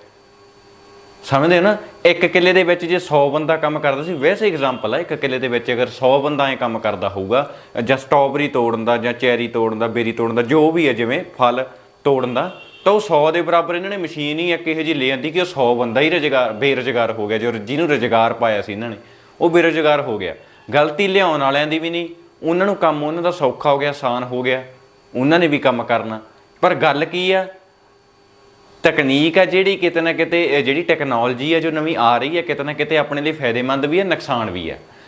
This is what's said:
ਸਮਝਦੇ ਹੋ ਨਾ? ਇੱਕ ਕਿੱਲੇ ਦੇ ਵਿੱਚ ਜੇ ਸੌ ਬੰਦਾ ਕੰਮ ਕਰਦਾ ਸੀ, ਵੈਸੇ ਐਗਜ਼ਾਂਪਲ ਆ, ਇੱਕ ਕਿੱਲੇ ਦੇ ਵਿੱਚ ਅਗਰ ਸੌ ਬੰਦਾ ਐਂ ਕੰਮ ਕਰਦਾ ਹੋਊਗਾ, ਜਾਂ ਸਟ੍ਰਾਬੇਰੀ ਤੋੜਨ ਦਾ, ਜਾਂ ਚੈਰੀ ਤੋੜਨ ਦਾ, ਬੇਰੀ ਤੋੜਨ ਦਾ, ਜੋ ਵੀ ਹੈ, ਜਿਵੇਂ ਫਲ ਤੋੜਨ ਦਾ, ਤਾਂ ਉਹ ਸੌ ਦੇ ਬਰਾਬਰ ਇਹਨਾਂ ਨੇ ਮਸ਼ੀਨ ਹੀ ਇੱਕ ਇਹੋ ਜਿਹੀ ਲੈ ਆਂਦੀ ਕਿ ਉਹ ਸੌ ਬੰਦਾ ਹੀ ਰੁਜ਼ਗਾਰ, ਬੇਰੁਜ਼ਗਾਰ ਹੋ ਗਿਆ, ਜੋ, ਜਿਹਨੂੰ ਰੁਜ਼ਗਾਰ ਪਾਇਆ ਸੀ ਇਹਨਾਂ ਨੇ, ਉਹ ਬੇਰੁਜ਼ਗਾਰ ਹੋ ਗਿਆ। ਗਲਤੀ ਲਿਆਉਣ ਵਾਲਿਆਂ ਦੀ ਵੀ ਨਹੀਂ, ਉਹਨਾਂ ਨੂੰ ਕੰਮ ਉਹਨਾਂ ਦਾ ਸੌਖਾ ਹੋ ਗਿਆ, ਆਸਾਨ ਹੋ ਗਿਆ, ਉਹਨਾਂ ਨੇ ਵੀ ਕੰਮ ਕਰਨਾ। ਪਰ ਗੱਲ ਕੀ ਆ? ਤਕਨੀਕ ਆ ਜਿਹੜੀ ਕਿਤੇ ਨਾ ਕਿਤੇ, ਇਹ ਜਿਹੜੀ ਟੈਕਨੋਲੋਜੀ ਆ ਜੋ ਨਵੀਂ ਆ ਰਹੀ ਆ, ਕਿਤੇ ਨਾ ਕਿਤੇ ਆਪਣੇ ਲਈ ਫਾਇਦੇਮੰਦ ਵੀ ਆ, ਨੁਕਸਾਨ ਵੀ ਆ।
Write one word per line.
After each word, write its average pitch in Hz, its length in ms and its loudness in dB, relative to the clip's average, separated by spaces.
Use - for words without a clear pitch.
ਸਮਝਦੇ 160 340 2
ਹੋ 170 40 4
ਨਾ? 202 160 2
ਇੱਕ 175 200 4
ਕਿੱਲੇ 180 280 4
ਦੇ 185 100 4
ਵਿੱਚ 175 220 0
ਜੇ 170 140 0
ਸੌ 143 300 0
ਬੰਦਾ 156 280 0
ਕੰਮ 151 220 -2
ਕਰਦਾ 139 240 -2
ਸੀ, 180 100 -6
ਵੈਸੇ 190 340 0
ਐਗਜ਼ਾਂਪਲ 127 460 -2
ਆ, 139 40 0
ਇੱਕ 170 160 -6
ਕਿੱਲੇ 131 260 -4
ਦੇ 127 80 -4
ਵਿੱਚ 120 240 -2
ਅਗਰ 123 160 0
ਸੌ 131 340 2
ਬੰਦਾ 143 260 0
ਐਂ 131 100 -4
ਕੰਮ 113 220 -2
ਕਰਦਾ 101 300 -2
ਹੋਊਗਾ, 101 460 -2
ਜਾਂ 131 140 0
ਸਟ੍ਰਾਬੇਰੀ 139 500 0
ਤੋੜਨ 117 380 0
ਦਾ, 120 120 2
ਜਾਂ 117 160 -2
ਚੈਰੀ 120 340 0
ਤੋੜਨ 113 320 -2
ਦਾ, 113 80 0
ਬੇਰੀ 113 240 -2
ਤੋੜਨ 117 240 -2
ਦਾ, 120 60 2
ਜੋ 151 300 4
ਵੀ 160 160 2
ਹੈ, 123 60 2
ਜਿਵੇਂ 120 300 -2
ਫਲ 127 260 2
ਤੋੜਨ 127 300 0
ਦਾ, 170 280 -4
ਤਾਂ 196 80 4
ਉਹ 214 60 4
ਸੌ 160 320 2
ਦੇ 170 100 0
ਬਰਾਬਰ 170 340 0
ਇਹਨਾਂ 185 140 -6
ਨੇ 202 80 -6
ਮਸ਼ੀਨ 151 420 -6
ਹੀ 175 140 0
ਇੱਕ 165 140 -6
ਇਹੋ 160 140 -2
ਜਿਹੀ 156 120 0
ਲੈ 135 180 0
ਆਂਦੀ 139 200 -4
ਕਿ 175 80 -2
ਉਹ 180 60 0
ਸੌ 123 300 2
ਬੰਦਾ 120 260 0
ਹੀ 156 80 4
ਰੁਜ਼ਗਾਰ, 135 440 0
ਬੇਰੁਜ਼ਗਾਰ 120 580 0
ਹੋ 110 160 -4
ਗਿਆ, 110 100 0
ਜੋ, 120 140 -2
ਜਿਹਨੂੰ 131 380 -2
ਰੁਜ਼ਗਾਰ 117 440 2
ਪਾਇਆ 110 280 0
ਸੀ 107 100 -8
ਇਹਨਾਂ 113 180 -8
ਨੇ, 104 80 -12
ਉਹ 170 80 4
ਬੇਰੁਜ਼ਗਾਰ 160 520 2
ਹੋ 120 160 -4
ਗਿਆ। 87 180 -6
ਗਲਤੀ 151 340 2
ਲਿਆਉਣ 185 340 2
ਵਾਲਿਆਂ 143 260 0
ਦੀ 160 120 -2
ਵੀ 165 100 -6
ਨਹੀਂ, 170 180 -6
ਉਹਨਾਂ 175 220 0
ਨੂੰ 202 100 0
ਕੰਮ 151 280 0
ਉਹਨਾਂ 160 200 -4
ਦਾ 175 80 0
ਸੌਖਾ 143 400 0
ਹੋ 139 60 2
ਗਿਆ, 143 120 -2
ਆਸਾਨ 123 340 -4
ਹੋ 123 180 -6
ਗਿਆ, 127 220 -2
ਉਹਨਾਂ 147 240 2
ਨੇ 170 80 2
ਵੀ 143 100 0
ਕੰਮ 127 260 0
ਕਰਨਾ। 110 380 -4
ਪਰ 180 140 2
ਗੱਲ 147 300 0
ਕੀ 180 260 -2
ਆ? 190 160 0
ਤਕਨੀਕ 156 540 2
ਆ 185 80 8
ਜਿਹੜੀ 185 300 2
ਕਿਤੇ 165 260 0
ਨਾ 165 120 0
ਕਿਤੇ, 165 300 0
ਇਹ 143 200 2
ਜਿਹੜੀ 139 180 0
ਟੈਕਨੋਲੋਜੀ 135 720 0
ਆ 165 60 4
ਜੋ 160 120 -2
ਨਵੀਂ 156 260 -2
ਆ 120 200 4
ਰਹੀ 147 200 -2
ਆ, 170 40 -2
ਕਿਤੇ 147 220 -4
ਨਾ 147 100 -6
ਕਿਤੇ 147 240 -2
ਆਪਣੇ 143 240 -2
ਲਈ 151 100 -2
ਫਾਇਦੇਮੰਦ 135 540 -2
ਵੀ 160 140 0
ਆ, 196 40 2
ਨੁਕਸਾਨ 131 460 -4
ਵੀ 87 200 -8
ਆ। 69 60 -10